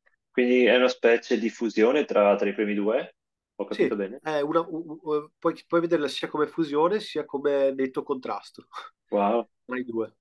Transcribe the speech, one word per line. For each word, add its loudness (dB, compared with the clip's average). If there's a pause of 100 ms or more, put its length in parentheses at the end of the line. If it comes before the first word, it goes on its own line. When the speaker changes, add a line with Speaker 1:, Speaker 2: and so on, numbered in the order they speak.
(300)
Speaker 1:
Quindi 4
è 6
una 4
specie 2
di -2
fusione 2
tra, 4
tra -2
i -2
primi -2
due? -2 (400)
Ho -6
capito -2
Speaker 2:
Sì, -
Speaker 1:
bene? -8
Speaker 2:
è -4
una, 0
u-, -8
u-, -16
u-, -6
puoi, -4
puoi 0
vederla 0
sia -6
come 0
fusione 0
sia -8
come 0
netto -4
contrasto -10 (440)
Speaker 1:
Wow. 0 (180)
Speaker 2:
tra -8
i -6
due, -8